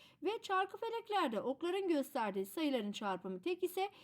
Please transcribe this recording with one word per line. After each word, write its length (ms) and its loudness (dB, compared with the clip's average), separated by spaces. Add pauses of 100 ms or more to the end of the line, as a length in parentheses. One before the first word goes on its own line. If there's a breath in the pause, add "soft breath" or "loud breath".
(240 loud breath)
Ve 180 0
çarkıfeleklerde 1000 0
okların 460 0
gösterdiği 580 0
sayıların 460 0
çarpımı 500 -4
tek 220 -2
ise 260 0 (140 loud breath)